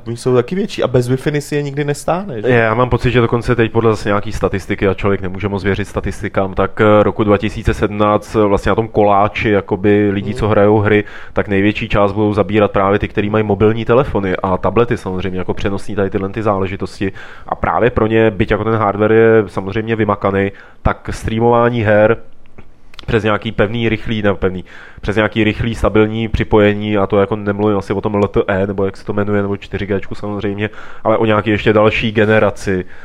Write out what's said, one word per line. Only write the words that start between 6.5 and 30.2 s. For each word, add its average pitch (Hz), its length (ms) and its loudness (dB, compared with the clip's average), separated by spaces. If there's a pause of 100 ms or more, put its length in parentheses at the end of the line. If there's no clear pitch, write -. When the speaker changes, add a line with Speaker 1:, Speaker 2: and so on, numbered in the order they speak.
Speaker 2:
tak, 95 260 -2
eh, 107 220 6
roku 101 220 0
dva 101 140 4
tisíce 107 360 -2
sedmnáct, 104 640 0
eh, - 100 4
vlastně 101 240 2
na 95 60 2
tom 113 120 0
koláči 104 640 2
jakoby 104 600 2
lidí, 104 200 -4
Speaker 1:
Hmm. - 80 -6
Speaker 2:
co 107 100 0
hrajou 107 300 4
hry, 104 260 2 (280)
tak 101 160 -2
největší 101 400 0
část 101 240 2
budou 104 220 0
zabírat 104 360 2
právě 101 280 2
ty, 101 100 -4
který 104 220 -2
mají 110 140 2
mobilní 107 400 2
telefony 110 580 2
a 92 160 0
tablety 110 380 0
samozřejmě 92 420 -6
jako 95 160 -4
přenosní 101 400 -4
tady 98 160 0
tyhle 98 180 -2
ty 107 140 -6
záležitosti. 98 680 -2 (340)
A - 80 -6
právě 98 360 2
pro 110 160 2
ně, 113 240 4
byť 101 200 -2
jako 104 140 0
ten 113 100 0
hardware 107 380 2
je 113 340 6
samozřejmě 107 500 -4
vymakaný, 98 560 0 (300)
tak - 300 -2
streamování 120 720 2
her 107 340 4 (920)
přes 104 180 0
nějaký 107 280 -2
pevný, 113 360 0
rychlý, 110 340 -2
nebo 101 140 2
pevný, 92 280 -4 (360)
přes 104 160 -4
nějaký 107 280 2
rychlý, 110 300 -2
stabilní 107 540 0
připojení, 104 680 2
a 98 100 2
to 104 140 0
jako 101 160 0
nemluvím 101 420 -2
asi 95 140 -4
o 98 80 -2
tom 107 140 -2
L 101 140 2
T 117 200 0
E, 98 180 0
nebo 98 180 -2
jak 98 120 -4
se - 80 -18
to 110 80 -4
jmenuje, 101 300 0
nebo 101 140 -4
čtyři 98 300 -8
G 98 140 -2
čku - 140 -6
samozřejmě, 104 560 -4 (340)